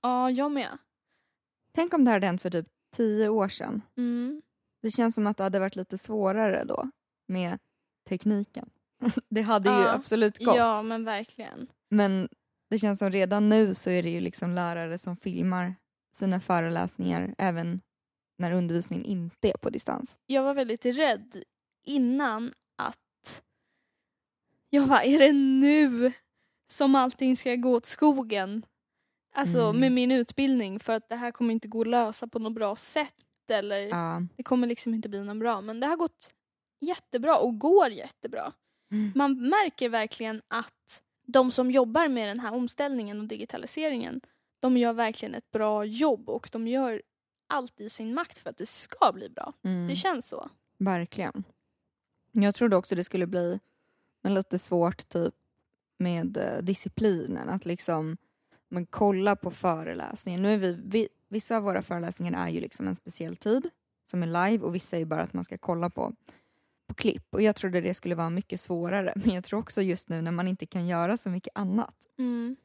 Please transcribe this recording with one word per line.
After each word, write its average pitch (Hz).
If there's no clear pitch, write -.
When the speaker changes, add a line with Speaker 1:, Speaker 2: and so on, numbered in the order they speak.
Speaker 1:
Ja, 247
jag 269
med. 269
Speaker 2:
Tänk 349
om 294
det 240
här 214
hade 196
hänt 185
för 185
typ 170
tio 214
år 208
sedan. -
Speaker 1:
Mm. 247
Speaker 2:
Det 226
känns 226
som 214
att 208
det 196
hade 196
varit 190
lite 185
svårare 208
då -
med 180
tekniken. 202
<laughs> -
Det 220
hade 214
ju 254
Speaker 1:
Ja. 240
Speaker 2:
absolut 226
gått. 247
Speaker 1:
Ja, 226
men 226
verkligen. 220
Speaker 2:
Men 196
det 220
känns 202
som 196
redan 196
nu 214
så -
är 180
det 170
ju 175
liksom 175
lärare 170
som 180
filmar 180
sina 185
föreläsningar 175
även 170
när 175
undervisningen 175
inte 185
är -
på -
distans. -
Speaker 1:
Jag 269
var 277
väldigt 247
rädd 247
innan 254
att... -
Jag 277
bara, 262
Är 277
det 294
nu 269
som 269
allting 254
ska 247
gå 247
åt 240
skogen. 220
Alltså 247
Speaker 2:
Mm. 220
Speaker 1:
med 262
min 247
utbildning, 240
för -
att 220
det 226
här 240
kommer 233
inte 226
gå 226
att 220
lösa 233
på 226
något 220
bra 220
sätt, -
eller 202
Speaker 2:
Ja. 170
Speaker 1:
det 254
kommer 247
liksom 233
inte 220
bli 202
något 208
bra. 220
Men 220
det 254
har 330
gått -
jättebra 294
och 226
går 320
jättebra. -
Speaker 2:
Mm. 208
Speaker 1:
Man 269
märker 349
verkligen 220
att -
de 254
som 254
jobbar 262
med 233
den 226
här 220
omställningen 247
och 214
digitaliseringen, 240
de 254
gör 233
verkligen 226
ett -
bra 214
jobb 233
och 170
de 226
gör 247
allt 254
i 208
sin 226
makt 339
för -
att -
det 220
ska -
bli 190
bra. -
Speaker 2:
Mm. 180
Speaker 1:
Det 180
känns 247
så. -
Speaker 2:
Verkligen. 185
Jag 202
trodde 220
också 185
det 175
skulle 185
bli, 180
men 196
lite 190
svårt 175
typ 170
med, 175
eh, -
disciplinen. 180
Att 190
liksom, 165
men 175
kolla 202
på 180
föreläsningen. 165
Nu 208
är 208
vi, 180
vi, 208
vissa 214
av 214
våra 196
föreläsningar 175
är 170
ju 170
liksom -
en 185
speciell 170
tid 254
som 180
är 165
live 220
och 170
vissa 175
är 170
ju 165
bara 156
att 175
man 180
ska 185
kolla 175
på, -
på -
klipp. -
Och 202
jag 214
trodde 180
det 180
skulle 175
vara 165
mycket 185
svårare. 175
<laughs> 196
Men 214
jag 180
tror 208
också -
just 180
nu 165
när 165
man 175
inte 185
kan 175
göra 175
så 202
mycket 180
annat 202
Speaker 1:
Mm. 247